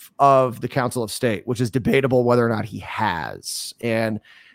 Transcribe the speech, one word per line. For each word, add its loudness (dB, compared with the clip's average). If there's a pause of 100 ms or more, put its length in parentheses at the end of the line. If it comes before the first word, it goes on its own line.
(200)
of 4
the -6
Council -2
of -6
State, -2
which -2
is 0
debatable 2
whether 4
or 0
not -2
he -10
has. -6
And -2 (360)